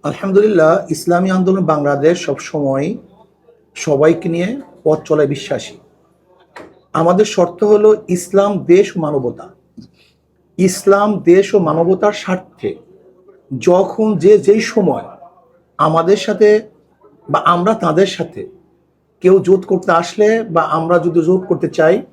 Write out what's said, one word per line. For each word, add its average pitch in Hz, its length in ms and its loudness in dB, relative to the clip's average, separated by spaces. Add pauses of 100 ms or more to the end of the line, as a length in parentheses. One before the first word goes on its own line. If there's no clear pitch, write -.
আলহামদুলিল্লাহ, 185 640 2 (220)
ইসলামী 175 420 -2
আন্দোলন 190 260 0 (100)
বাংলাদেশ 143 420 0 (120)
সবসময় 139 580 -4 (1000)
সবাইকে 160 480 2
নিয়ে 180 160 -4 (340)
পথ 156 240 0
চলায় 151 280 0
বিশ্বাসী। - 420 -10 (1200)
আমাদের 180 260 2 (100)
শর্ত 180 240 0 (120)
হলো 214 180 4 (280)
ইসলাম, 196 340 0 (220)
দেশ, 202 140 4 (160)
মানবতা। 139 420 -6 (1120)
ইসলাম, 196 520 2 (220)
দেশ 196 140 4 (100)
ও - 40 4
মানবতার 180 640 0
স্বার্থে 180 480 -8 (1000)
যখন 190 380 0 (160)
যে 202 100 6 (120)
যেই 208 160 4 (120)
সময় 156 320 -2 (720)
আমাদের 165 480 0
সাথে 208 240 2 (840)
বা - 60 0
আমরা 175 340 0 (100)
তাদের 175 340 0
সাথে 131 240 -10 (800)
কেউ 185 140 4 (120)
জোট 190 140 2 (100)
করতে 185 200 -2 (100)
আসলে 208 260 -2 (280)
বা 165 60 2
আমরা 160 340 -2 (100)
যদি 170 140 0 (100)
জোট 185 200 0
করতে 156 180 -2 (100)
চাই 165 180 4 (180)